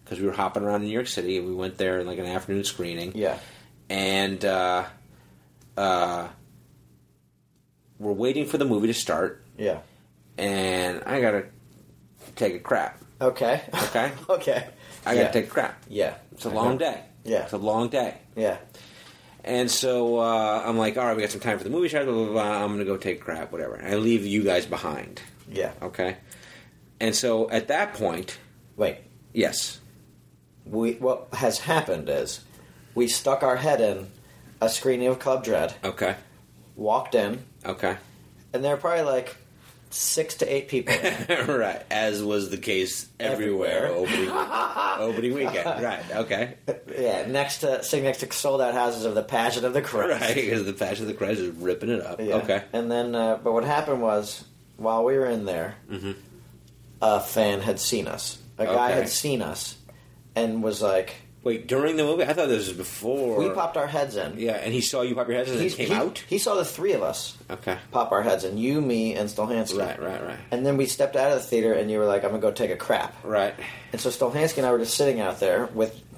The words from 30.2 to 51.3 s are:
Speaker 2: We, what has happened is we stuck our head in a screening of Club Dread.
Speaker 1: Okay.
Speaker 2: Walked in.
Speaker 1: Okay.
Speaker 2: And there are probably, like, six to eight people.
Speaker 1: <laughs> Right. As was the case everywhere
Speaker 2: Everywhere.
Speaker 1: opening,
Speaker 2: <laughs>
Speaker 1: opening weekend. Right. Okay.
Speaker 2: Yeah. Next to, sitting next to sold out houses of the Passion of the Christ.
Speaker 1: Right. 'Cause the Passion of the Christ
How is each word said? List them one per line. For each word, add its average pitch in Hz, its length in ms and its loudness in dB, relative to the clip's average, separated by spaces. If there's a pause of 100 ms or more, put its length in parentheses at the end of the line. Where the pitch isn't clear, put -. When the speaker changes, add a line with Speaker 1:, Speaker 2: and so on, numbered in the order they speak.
Speaker 2:
We, 113 300 -2
what 127 380 -2
has 127 260 2
happened 90 500 0
is 69 320 -2 (520)
we 120 140 2
stuck 135 340 0
our 131 140 4
head 135 260 2
in 98 300 0 (500)
a 113 80 4
screening 123 380 2
of 127 100 2
Club 131 260 0
Dread. 87 300 2 (100)
Speaker 1:
Okay. 95 320 0 (600)
Speaker 2:
Walked 110 400 0
in. 110 280 2 (220)
Speaker 1:
Okay. 95 300 -2 (580)
Speaker 2:
And 131 100 -2
there 143 120 2
are - 20 -6
probably, 170 260 0
like, 131 320 0 (540)
six - 460 -2
to - 180 0
eight 139 140 -2
people. 127 260 0
Speaker 1:
<laughs> 170 540 -2
Right. 117 420 0
As 107 320 0
was 104 300 0
the 95 60 -6
case 95 500 -2 (120)
everywhere 107 680 0
Speaker 2:
Everywhere. - 0 -
Speaker 1:
opening, - 420 0
Speaker 2:
<laughs> - 680 -2 (100)
Speaker 1:
opening 233 240 0
weekend. 131 500 0
Right. 110 200 -2 (140)
Okay. 110 360 -2 (420)
Speaker 2:
Yeah. 113 320 0
Next 139 320 0
to, 131 240 0
sitting 139 220 0
next 131 140 0
to 127 120 -6
sold 139 300 0
out 123 140 2
houses 117 300 0
of 110 100 2
the 107 80 2
Passion 120 420 0
of 127 80 0
the 139 80 2
Christ. 120 400 0
Speaker 1:
Right. 117 300 2
'Cause 107 140 0
the 98 80 -4
Passion 104 320 -2
of - 20 -4
the 107 100 -4
Christ 101 220 -2